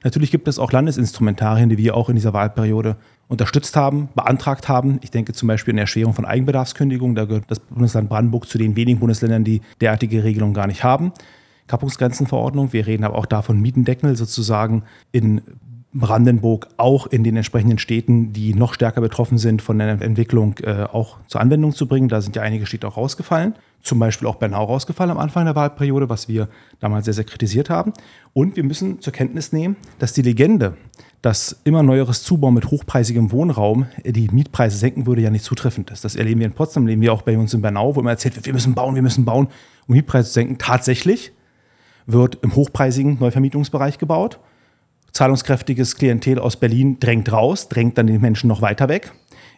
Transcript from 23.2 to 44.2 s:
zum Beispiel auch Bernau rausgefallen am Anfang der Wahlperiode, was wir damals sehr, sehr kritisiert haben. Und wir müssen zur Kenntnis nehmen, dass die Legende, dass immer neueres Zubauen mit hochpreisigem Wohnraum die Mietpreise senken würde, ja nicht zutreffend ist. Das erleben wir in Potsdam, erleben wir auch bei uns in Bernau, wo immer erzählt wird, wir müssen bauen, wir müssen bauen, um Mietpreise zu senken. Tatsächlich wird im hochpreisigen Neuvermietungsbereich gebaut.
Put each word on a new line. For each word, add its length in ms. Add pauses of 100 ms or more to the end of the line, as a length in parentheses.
zum 200
Beispiel 260
auch 80
Bernau 300
rausgefallen 480
am 60
Anfang 260
der 100
Wahlperiode, 540
was 180
wir 220 (320)
damals 240
sehr, 100
sehr 80
kritisiert 480
haben. 220 (400)
Und 240
wir 80
müssen 380
zur 100
Kenntnis 400
nehmen, 240 (240)
dass 120
die 100
Legende, 540 (460)
dass 400
immer 220
neueres 400
Zubauen 300
mit 180
hochpreisigem 580
Wohnraum 560 (180)
die 280
Mietpreise 440
senken 300
würde, 160
ja 80
nicht 140
zutreffend 480
ist. 120
Das 120
erleben 240
wir 80
in 60
Potsdam, 340
erleben 140
wir 100
auch 100
bei 160
uns 160
in 80
Bernau, 320
wo 60
immer 100
erzählt 240
wird, 120
wir 60
müssen 220
bauen, 220
wir 60
müssen 220
bauen, 220 (400)
um 80
Mietpreise 320
zu 80
senken. 240
Tatsächlich 720 (760)
wird 360
im 140
hochpreisigen 640
Neuvermietungsbereich 800
gebaut. 420 (720)